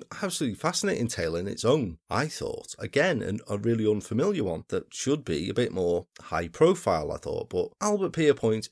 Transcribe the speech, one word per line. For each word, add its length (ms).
absolutely 360
fascinating 500
tale 300
in 100
its 160
own, 340
I 180
thought. 500
Again, 440
an, 260
a 100
really 300
unfamiliar 560
one 240
that 260
should 300
be 260
a 40
bit 180
more 360
high 300
profile, 640
I 40
thought. 320
But 200
Albert 320
Pierpoint, 600